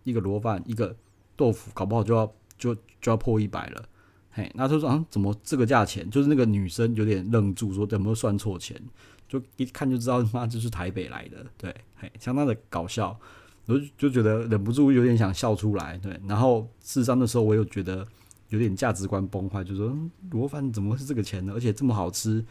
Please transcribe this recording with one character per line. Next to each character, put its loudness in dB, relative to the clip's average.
一 -4
个 0
卤 -2
肉 -2
饭、 -2
一 -6
个 -4
豆 4
腐， -8
搞 -4
不 0
好 2
就 2
要， 4
就， -2
就 2
要 4
破 2
一 2
百 -6
了。 -14
嘿， -8
那 0
他 2
说 0
：“啊， 2
怎 -2
么 2
这 -2
个 4
价 4
钱？” -6
就 4
是 4
那 4
个 4
女 2
生 0
有 2
点 0
愣 4
住， -4
说 0
：“有 0
没 0
有 2
算 0
错 -4
钱？” -12
就 -2
一 -2
看 -4
就 2
知 -2
道， 2
妈， -2
就 -4
是 -2
台 -4
北 -8
来 -12
的， -16
对， -10
嘿， -16
相 -4
当 2
的 2
搞 -6
笑。 -4
我 2
就， -2
就 2
觉 4
得 2
忍 2
不 0
住 6
有 6
点 6
想 4
笑 2
出 0
来， -6
对。 -10
然 -2
后 4
事 -2
实 4
上 2
那 4
时 0
候 4
我 4
有 4
觉 -6
得 -6
有 -2
点 0
价 0
值 -4
观 -2
崩 -4
坏， -4
就 -6
说 -2
：“嗯， -6
卤 -2
肉 -2
饭 -4
怎 -2
么 0
会 0
是 -8
这 -4
个 0
钱 -6
呢？ -4
而 -4
且 2
这 -2
么 4
好 0
吃， -2